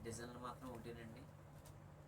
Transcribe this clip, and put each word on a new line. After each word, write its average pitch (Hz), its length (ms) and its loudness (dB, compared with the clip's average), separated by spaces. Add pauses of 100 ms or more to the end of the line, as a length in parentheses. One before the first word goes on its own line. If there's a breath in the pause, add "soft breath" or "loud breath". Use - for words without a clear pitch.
డిజైన్లు 120 420 2
మాత్రం 123 280 2
ఒకటేనండి. 113 480 0 (840)